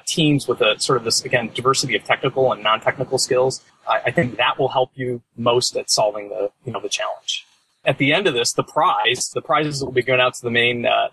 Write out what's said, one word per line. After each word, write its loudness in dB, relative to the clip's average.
teams 2
with 0
a 2
sort 0
of -4
this, -2
again, -2
diversity 0
of -2
technical 0
and -10
non-technical 0
skills. 0
I, 0
I 0
think 0
that 0
will 2
help 0
you -6
most 0
at -6
solving 0
the, -4
you -8
know, -6
the -8
challenge. -6
At 0
the 2
end 2
of 2
this, 0
the -2
prize, 0
the -2
prizes 0
that -4
will -8
be 0
going 2
out 2
to -14
the -4
main, 0
uh, 2